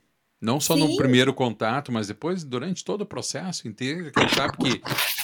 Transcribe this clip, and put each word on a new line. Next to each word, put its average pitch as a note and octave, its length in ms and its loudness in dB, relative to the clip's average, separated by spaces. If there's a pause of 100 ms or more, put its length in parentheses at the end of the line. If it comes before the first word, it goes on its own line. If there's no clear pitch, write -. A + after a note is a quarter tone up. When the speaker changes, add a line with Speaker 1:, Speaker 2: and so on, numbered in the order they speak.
(400)
Speaker 1:
Não A#2+ 200 0
só E3 160 2
no D3+ 120 6
Speaker 2:
Sim. - 80 0
Speaker 1:
primeiro B2+ 380 6
contato, B2 580 -2
mas G#2+ 160 0
depois, E3 360 -4
durante C3+ 400 -6
todo G#3 180 -4
o - 40 -10
processo D3 600 -6
inteiro, C#3 440 -6
que - 80 2
a - 20 6
gente B2 120 2
sabe C#3 240 0
que A#2+ 260 0 (400)